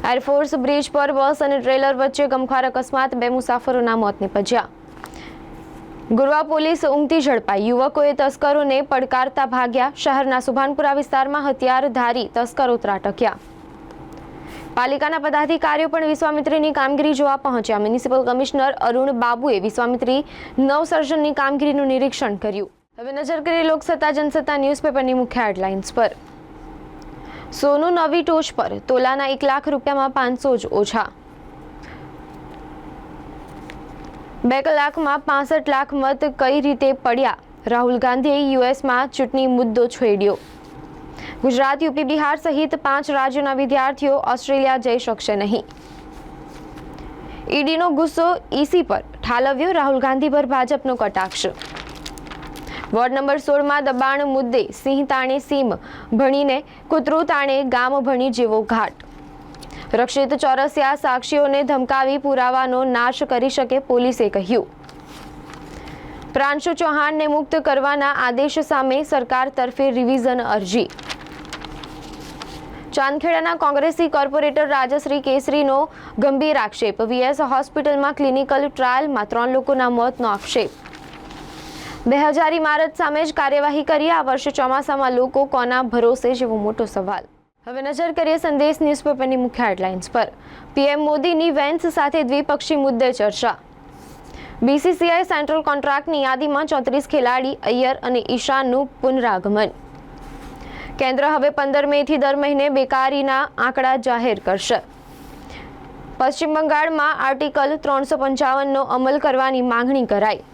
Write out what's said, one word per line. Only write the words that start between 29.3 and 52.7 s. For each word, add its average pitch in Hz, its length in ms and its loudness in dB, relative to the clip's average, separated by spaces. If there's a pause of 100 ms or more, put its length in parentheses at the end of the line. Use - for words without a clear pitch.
લાખ 277 240 0
રૂપિયામાં 277 420 0
પાંચસો 254 460 0
જ 196 100 -4
ઓછા. 208 440 0 (3250)
બે 262 180 2
કલાકમાં 294 560 2
પાસઠ 285 500 0
લાખ 277 240 0
મત 269 320 0 (140)
કઈ 277 220 4
રીતે 277 320 2
પડ્યા? 247 440 0 (300)
રાહુલ 240 320 2
ગાંધીએ 262 400 2
યુ 269 240 2
એસમાં 254 460 2
ચૂંટણી 262 380 0
મુદ્દો 240 400 4
છેડ્યો. 208 520 2 (1040)
ગુજરાત, 269 400 2
યુ 311 100 0
પી, 294 120 -2
બિહાર 294 320 0
સહિત 302 380 0
પાંચ 285 360 -2
રાજ્યોના 269 440 0
વિદ્યાર્થીઓ 269 640 2
ઓસ્ટ્રેલિયા 262 600 2
જઈ 240 220 0
શકશે 226 380 -2
નહીં. 202 280 0 (1900)
ઈ 285 120 0
ડીનો 320 280 2
ગુસ્સો 330 460 2 (160)
ઈ 285 120 0
સી 349 180 4
પર - 180 -2
ઠાલવ્યો, 262 720 -2
રાહુલ 277 260 2
ગાંધી 269 300 2
પર 285 180 2
ભાજપનો 262 480 0
કટાક્ષ. 196 520 -2 (1500)